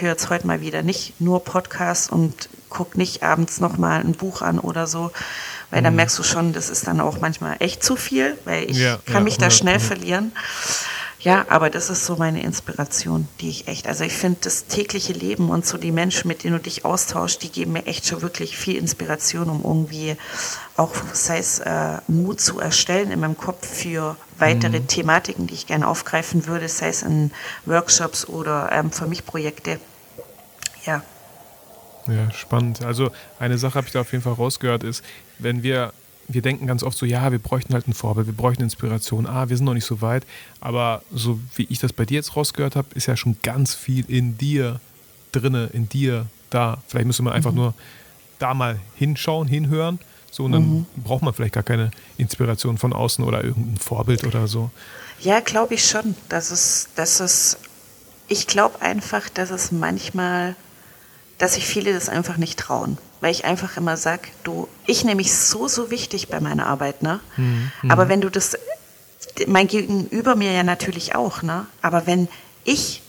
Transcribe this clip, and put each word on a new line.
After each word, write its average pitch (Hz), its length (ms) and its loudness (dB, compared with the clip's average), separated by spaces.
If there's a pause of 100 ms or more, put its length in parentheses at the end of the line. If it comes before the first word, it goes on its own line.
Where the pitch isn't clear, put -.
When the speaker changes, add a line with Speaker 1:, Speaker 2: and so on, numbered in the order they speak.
Speaker 1:
hör 175 100 0
jetzt 165 200 -2
heute 175 180 0
mal 165 120 2
wieder 156 220 -4
nicht - 380 -2
nur 180 240 2
Podcasts - 680 -2
und 165 380 0 (220)
guck - 260 -4
nicht 180 260 0
abends 160 380 2
noch 175 180 0
mal 165 220 2
ein 165 140 2
Buch - 280 -6
an 170 160 2
oder 165 300 -4
so, 170 240 -4 (580)
weil - 100 2
dann - 120 8
Speaker 2:
Mhm. 165 60 4
Speaker 1:
merkst 165 200 4
du 170 60 -4
schon, 165 280 2
das 165 180 -4
ist - 180 -2
dann 165 120 2
auch 151 200 0
manchmal 165 400 -2
echt - 240 -2
zu 254 100 4
viel, 254 500 0
weil 165 240 -2
ich 131 100 0
Speaker 2:
Ja, 123 280 4
Speaker 1:
kann 120 80 -2
Speaker 2:
ja, 202 60 6
Speaker 1:
mich 208 180 4
da 180 120 6
schnell 180 240 6
Speaker 2:
hundert - 140 2
Pro. 202 60 0
Speaker 1:
verlieren. 185 380 -2 (880)
Ja, 185 280 6
aber 156 220 6
das - 180 -2
ist 175 160 -2
so 175 120 -2
meine 160 260 0
Inspiration, - 840 -2 (140)
die - 80 -4
ich - 180 -8
echt, - 200 -6
also 151 180 -2
ich 156 80 -4
find, 180 320 0
das - 220 -2
tägliche 196 480 -2
Leben 175 340 0
und 170 160 2
so - 140 -2
die 170 140 -2
Menschen, 175 360 0
mit 165 160 -4
denen 170 120 0
du 165 40 -2
dich - 240 -8
austauschst, 175 580 0
die 170 60 -10
geben 170 240 -4
mir 165 140 -4
echt - 200 -6
schon 165 140 -4
wirklich 170 380 -6
viel 190 180 -2
Inspiration, 165 720 -2
um 151 160 -2
irgendwie 156 520 0 (600)
auch, 165 160 4 (220)
sei 165 240 0
es, - 220 0
äh, 156 360 -2 (120)
Mut 175 340 2
zu - 180 2
erstellen 175 500 2
in 170 100 0
meinem 156 180 -2
Kopf - 280 -6
für 160 520 -4 (200)
weitere 120 420 4
Speaker 2:
Mhm. 127 60 -4
Speaker 1:
Thematiken, 170 600 2
die 165 80 -6
ich - 120 -10
gerne 151 220 0
aufgreifen - 580 0
würde, 165 220 -4
sei 165 200 -2
es 165 140 -2
in 156 280 2 (340)
Workshops 165 640 2
oder, 156 420 -2
ähm, 156 220 0
für - 140 -4
mich 170 180 -4
Projekte. 156 560 -6 (1040)
Ja. 151 180 -2 (1040)
Speaker 2:
Ja, 110 260 2
spannend. 120 500 -2
Also 120 280 0 (280)
eine 123 180 0
Sache 127 220 0
hab 131 80 -2
ich - 60 -14
da 127 100 0
auf - 100 -6
jeden 127 100 -2
Fall 120 120 0
rausgehört, 120 500 0
ist, 117 180 -6 (360)
wenn 120 240 -2
wir, 127 320 0 (320)
wir 120 160 -2
denken 131 240 0
ganz 123 160 0
oft 127 140 -2
so, - 100 -4
ja, 127 260 2
wir 123 60 2
bräuchten 127 360 -2
halt 117 140 0
ein 120 60 2
Vorbild, 107 320 0
wir 110 80 -4
bräuchten 123 280 2
Inspiration, 110 640 -2
ah, 131 240 -2
wir 123 80 2
sind 135 80 4
noch 127 80 2
nicht 117 100 0
so 107 160 -4
weit. 117 240 0 (360)
Aber 120 420 0 (100)
so 117 260 0 (180)
wie 120 140 0
ich 123 100 -4
das 123 120 0
bei 117 140 0
dir 127 100 0
jetzt 147 180 -4
rausgehört 143 420 0
hab, 139 180 -2
ist - 120 -2
ja 123 100 2
schon 117 260 2
ganz 127 320 0
viel 131 340 -2
in 123 300 2
dir 135 420 0 (520)
drinne, 123 420 2
in 117 140 0
dir 123 380 0 (240)
da. 120 380 0
Vielleicht 117 180 0
müsste 123 160 0
man 123 120 2
einfach 151 160 2
Speaker 1:
Mhm. 113 80 2
Speaker 2:
nur 120 160 2 (640)
da 131 160 0
mal 120 240 0 (180)
hinschauen, 156 520 0
hinhören. 156 500 2 (320)
So, - 140 -6
und 131 80 2
dann 160 100 6
Speaker 1:
Mhm. 160 240 4 (100)
Speaker 2:
braucht 127 260 -2
man 139 120 2
vielleicht 117 200 0
gar 110 80 2
keine 113 280 2 (280)
Inspiration 117 600 0
von 123 160 2
außen 117 300 0
oder 117 200 0
irgendein 117 340 -2
Vorbild 113 460 0
oder 113 240 2
so. 113 220 -2 (500)
Speaker 1:
Ja, 202 200 6
glaub 226 320 0
ich 226 160 2
schon. 214 260 0 (160)
Dass 170 200 -2
es, - 460 0
dass 165 240 2
es, - 380 2 (680)
ich 202 180 -2
glaub - 360 2
einfach, 202 460 -4
dass 185 220 -4
es 185 220 -4
manchmal, 180 840 -2 (800)
dass 180 180 2
sich - 120 -4
viele 202 260 0
das 180 160 -2
einfach 170 300 -2
nicht 160 200 -2
trauen. 127 380 -2 (240)
Weil 160 100 2
ich 170 160 -2
einfach 185 320 -2
immer 165 180 0
sag, 165 320 -2 (140)
du, 170 260 -6 (180)
ich 233 180 2
nehme 214 120 4
mich 190 160 2
so, - 340 2
so 233 240 -2
wichtig 233 380 -6
bei 160 120 -4
meiner 147 260 0
Arbeit, 139 360 -2
ne? 165 180 0 (180)
Speaker 2:
Mhm, 123 320 0 (180)
Speaker 1:
Aber 175 160 8
Speaker 2:
mhm. 180 60 2
Speaker 1:
wenn 196 100 6
du 190 80 2
das, 190 300 -2 (880)
mein 196 200 6
Gegenüber 208 720 0
mir 202 160 2
ja 180 100 4
natürlich 175 520 -2
auch, - 280 0
ne? 170 240 -4 (140)
Aber 170 260 2
wenn 180 220 4 (360)
ich - 440 -2